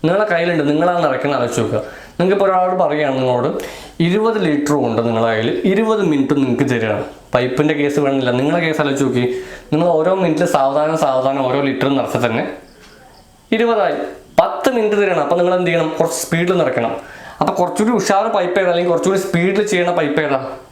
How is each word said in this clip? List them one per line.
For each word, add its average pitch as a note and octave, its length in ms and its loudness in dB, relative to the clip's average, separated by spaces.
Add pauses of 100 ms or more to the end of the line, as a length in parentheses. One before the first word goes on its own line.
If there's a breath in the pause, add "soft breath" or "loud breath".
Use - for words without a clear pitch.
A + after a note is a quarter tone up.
നിങ്ങളെ F#3+ 300 2
കയ്യിലുണ്ട്, E3+ 380 0
നിങ്ങളാ E3+ 220 2 (120)
നിറയ്ക്കുന്ന C#3 340 0
ആലോചിച്ച് A#2+ 220 0
നോക്കുക. G#2+ 200 -2 (380 loud breath)
നിങ്ങൾക്ക് F#3 180 4
ഇപ്പോൾ G3 120 2
ഒരാളോട് F#3 340 2
പറയുകയാണ്, D3 360 0
നിങ്ങളോട് B2+ 300 0 (560 loud breath)
ഇരുപത് G#3+ 400 2
ലിറ്റർ D3 280 0 (120)
ഉണ്ട് A2+ 220 0
നിങ്ങളെ A2+ 240 2
കയ്യിൽ, A2+ 180 0 (220)
ഇരുപത് G#3+ 300 2 (100)
മിനിറ്റ് C#3 300 2
നിങ്ങൾക്ക് C3 300 0
തരികയാണ്. A2 320 -2 (300)
പൈപ്പിന്റെ C3 460 2
കേസ് D3 240 0
വേണമെന്നില്ല, C3+ 360 0
നിങ്ങളെ D#3 260 0
കേസ് D#3 160 -2
ആലോചിച്ച് C#3 260 0
നോക്കി. B2 180 0 (460 loud breath)
നിങ്ങൾ E3 160 2 (100)
ഓരോ E3+ 240 2
മിനിറ്റിൽ E3+ 340 0
സാവധാനം D3+ 480 2
സാവധാനം C3+ 460 0
ഓരോ C3 180 0
ലിറ്റർ C3+ 300 0
നിറച്ചാൽ A#2+ 280 -2
തന്നെ A#2 180 -2 (1120 loud breath)
ഇരുപതായി. A3 400 0 (420)
പത്ത് - 380 0
മിനിറ്റ് G#3+ 240 0
തരണം. F3+ 240 2
അപ്പൊ F3 160 0
നിങ്ങൾ F3+ 180 2
എന്ത് F3 100 0
ചെയ്യണം? D#3+ 300 0
കുറച്ച് D#3+ 260 -2
സ്പീഡിൽ F3 360 0
നിറയ്ക്കണം. A#2+ 340 -2 (460 loud breath)
അപ്പൊ - 180 0
കുറച്ചുകൂടി G#3 400 0
ഉഷാർ G3 260 0 (120)
പൈപ്പ് F3+ 220 0
ഏതാ, F3+ 120 2
അല്ലെങ്കിൽ F3 220 0
കുറച്ചുകൂടി F#3+ 340 0
സ്പീഡിൽ F#3+ 340 0 (120)
ചെയ്യണ F3 260 0
പൈപ്പ് D3 280 0
ഏതാ? C3+ 140 0 (300)